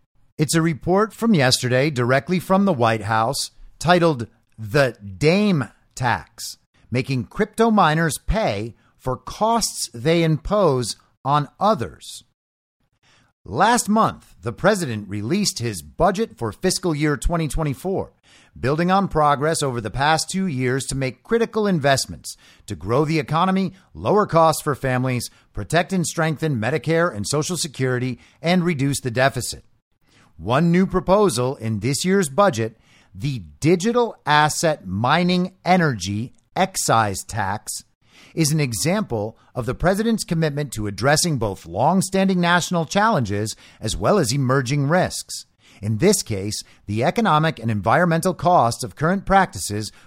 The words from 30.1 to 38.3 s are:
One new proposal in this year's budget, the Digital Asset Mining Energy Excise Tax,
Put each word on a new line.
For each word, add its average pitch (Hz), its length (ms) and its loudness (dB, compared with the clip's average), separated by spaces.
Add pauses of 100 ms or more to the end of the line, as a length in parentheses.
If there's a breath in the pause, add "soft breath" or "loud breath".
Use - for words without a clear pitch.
One 127 340 2
new 180 160 4
proposal 175 720 2
in 110 240 -4
this 139 240 -2
year's 185 240 2
budget, 135 500 0 (340 soft breath)
the 123 280 -6 (180)
Digital 202 640 2
Asset 151 640 2
Mining 170 800 0
Energy 120 680 0 (220)
Excise 117 680 0
Tax, 104 600 -6 (500 soft breath)